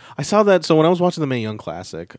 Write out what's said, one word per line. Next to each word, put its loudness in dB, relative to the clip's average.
I -6
saw 2
that. 4
So 4
when 4
I 4
was 2
watching 0
the -4
Mae -2
Young -6
Classic, -14